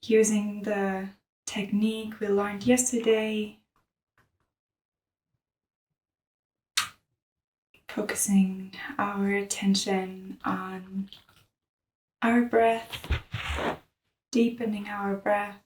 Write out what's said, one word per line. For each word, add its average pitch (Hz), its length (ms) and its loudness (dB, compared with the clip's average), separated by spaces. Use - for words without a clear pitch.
Using 208 580 2
the 196 460 -2
technique 220 720 -2
we 214 80 -6
learned 202 400 0
yesterday, 220 920 2
focusing 190 840 0
our 202 300 0
attention 196 1160 0
on 190 640 -6
our 240 220 4
breath, 226 640 2
deepening 226 560 0
our 202 260 -4
breath 202 520 -2